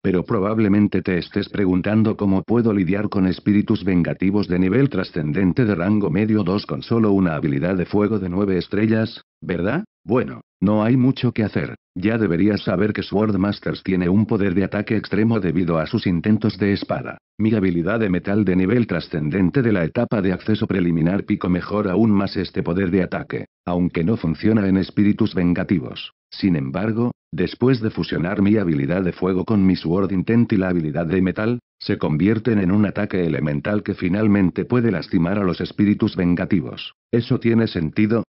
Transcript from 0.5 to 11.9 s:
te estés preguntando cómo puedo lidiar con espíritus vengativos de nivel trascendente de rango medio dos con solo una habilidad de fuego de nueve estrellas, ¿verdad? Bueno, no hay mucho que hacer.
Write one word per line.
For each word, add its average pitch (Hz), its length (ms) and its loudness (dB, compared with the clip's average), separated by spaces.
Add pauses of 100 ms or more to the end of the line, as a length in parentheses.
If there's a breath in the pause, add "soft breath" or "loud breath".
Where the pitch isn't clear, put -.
te 90 160 0
estés - 320 -6
preguntando 101 640 2
cómo 95 260 2
puedo 113 300 2
lidiar 98 380 0
con 95 160 2
espíritus 101 580 0
vengativos 90 640 0
de 90 100 0
nivel 104 300 2
trascendente 90 800 0
de 104 80 2
rango 98 360 0
medio 107 340 0
dos 95 200 -2
con 69 180 -8
solo 113 300 2
una 92 220 2
habilidad 78 420 -2
de 87 80 0
fuego 104 340 0
de 92 120 -4
nueve 95 260 0
estrellas, 107 680 -2 (200)
¿verdad? 98 420 -2 (220)
Bueno, 113 360 -2 (180)
no 107 220 2
hay 117 140 2
mucho 127 360 0
que 110 120 -2
hacer. 73 320 -6 (200)